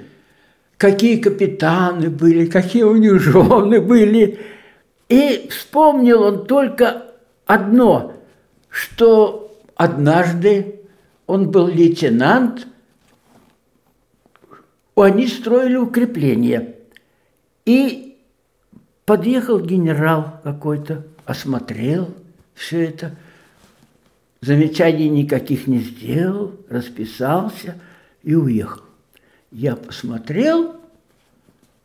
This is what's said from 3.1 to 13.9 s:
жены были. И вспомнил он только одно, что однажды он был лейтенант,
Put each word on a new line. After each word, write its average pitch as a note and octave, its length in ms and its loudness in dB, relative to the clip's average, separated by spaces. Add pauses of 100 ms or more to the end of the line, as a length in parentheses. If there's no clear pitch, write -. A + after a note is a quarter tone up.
жены G#3 580 4
были. G#3+ 600 2 (680)
И C4+ 420 0
вспомнил B3+ 720 2
он G3+ 220 -2
только B3 580 0 (420)
одно, G#3 680 2 (560)
что - 880 0 (180)
однажды E3+ 1080 0 (460)
он F#3+ 220 -2
был F3+ 180 2
лейтенант, E3 1000 2 (2250)